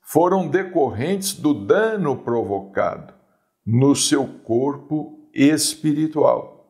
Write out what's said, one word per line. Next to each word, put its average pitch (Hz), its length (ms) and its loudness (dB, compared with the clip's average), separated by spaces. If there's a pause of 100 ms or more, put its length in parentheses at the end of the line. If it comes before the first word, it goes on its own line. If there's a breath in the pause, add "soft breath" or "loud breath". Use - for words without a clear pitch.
foram 175 480 2
decorrentes 165 840 -2
do 147 180 0
dano 165 640 0
provocado 98 960 -4 (540)
no 131 280 4
seu 135 320 0
corpo 139 1080 -4
espiritual. 147 1160 2 (180)